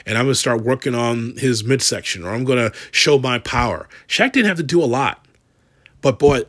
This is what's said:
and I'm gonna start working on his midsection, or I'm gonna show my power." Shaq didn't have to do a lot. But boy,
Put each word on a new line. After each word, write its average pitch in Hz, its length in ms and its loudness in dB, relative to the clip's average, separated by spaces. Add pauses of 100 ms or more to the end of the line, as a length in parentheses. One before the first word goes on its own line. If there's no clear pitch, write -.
and 110 100 -4
I'm 120 100 0
gonna 135 100 2
start 117 260 0
working 127 320 -2
on 120 420 -2
his 123 260 0
midsection, 110 600 -2
or 90 60 -8
I'm 120 140 -4
gonna 123 280 0 (180)
show 147 280 4
my 127 220 0
power." 117 460 -2 (220)
Shaq 262 240 0
didn't 247 140 2
have 190 120 0
to 165 40 -4
do 165 200 2
a 143 40 0
lot. 120 400 -2 (760)
But 127 160 2
boy, 139 300 4